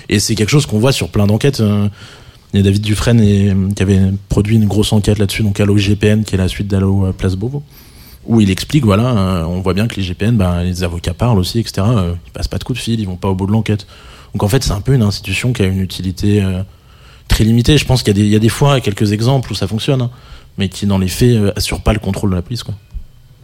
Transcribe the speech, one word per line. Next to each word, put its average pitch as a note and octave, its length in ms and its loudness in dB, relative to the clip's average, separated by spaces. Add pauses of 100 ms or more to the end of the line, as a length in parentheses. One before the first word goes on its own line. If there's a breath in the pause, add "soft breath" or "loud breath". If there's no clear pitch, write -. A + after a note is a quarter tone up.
Et G#2 120 2
c'est A2+ 140 -2
quelque G#2 140 0
chose D3 160 4
qu'on G#2+ 140 -2
voit C3 140 4
sur - 180 -4
plein G#2 160 2
d'enquêtes, A2+ 340 0
euh. G#2 280 2 (640 loud breath)
Il G2+ 40 2
y - 20 4
a F#2+ 40 4
David G2+ 180 2
Dufresne G#2+ 380 2
et, G2+ 300 4 (240)
qui - 80 -4
avait F#2+ 300 2 (160)
produit G#2 280 2
une A2 100 4
grosse G2+ 260 0
enquête G#2 260 2
là-dessus, G2+ 240 -2
donc G2+ 160 0
Allo G2+ 200 2
I - 20 4
G G2 160 2
P G#2 120 0
N, G#2+ 140 2
qui G#2 120 -4
est F#2+ 40 0
la F#2 100 0
suite G2+ 200 -6
d'Allo, G2 380 0
euh, F#2 60 -2
Place F#2 220 -2
Beauvau, B2+ 280 -6 (640 loud breath)
où A2+ 160 4
il G2 80 4
explique, C3 340 0
voilà, A2 320 2
euh, F#2 280 0
on F2+ 180 -4
voit F#2 100 -2
bien G#2 160 0
que - 60 -8
l'I G2 80 -6
G F2+ 100 -6
P G2 140 -4
N, A#2+ 100 2
ben, F2+ 260 0
les F2+ 220 -2
avocats F2 300 -6
parlent A#2 240 2
aussi, F2+ 220 0
et - 20 -2
cetera, G#2+ 340 -2
euh, F2 160 0 (140)
ils - 40 -20
passent - 180 -8
pas - 100 -6
de - 60 -8
coups B2+ 140 -6
de - 60 -10
fil, A2+ 160 -2
ils G#2 60 -4
vont F#2 100 -8
pas G2 120 -4
au F#2+ 60 0
bout F#2+ 120 -2
de G2 60 0
l'enquête. G#2+ 340 0 (480 loud breath)
Donc G#2+ 80 -4
en G#2 60 0
fait, B2+ 140 2
c'est - 100 -2
un G2+ 100 -4
peu C3 100 0
une B2+ 100 2
institution G#2 520 -2
qui G#2+ 80 0
a F#2+ 40 4
une F#2+ 140 0
utilité, F#2+ 600 0
euh, F#2+ 200 -2 (640 loud breath)
très - 180 2
limitée. A#2 340 4
Je - 80 0
pense B2+ 160 2
qu'il G#2 120 0
y G2+ 60 2
a - 20 4
des, G#2 60 4
il G#2 40 2
y G#2+ 40 4
a - 20 2
des A2 120 4
fois C#3+ 320 2
quelques G#2 300 -2
exemples A#2 380 0
où A2 40 -6
ça G2+ 120 -4
fonctionne, B2 360 -2
hein, A#2+ 80 -4 (480 loud breath)
mais G2 100 -2
qui, - 160 -8
dans G2 140 0
les F#2 100 0
faits, B2 220 2
euh, G#2 260 2
assure - 240 -6
pas G#2+ 140 0
le G#2+ 60 -2
contrôle G2 320 -2
de F2+ 40 0
la F2 60 -2
police, A#2 220 -10
quoi. G#2 100 -10 (680)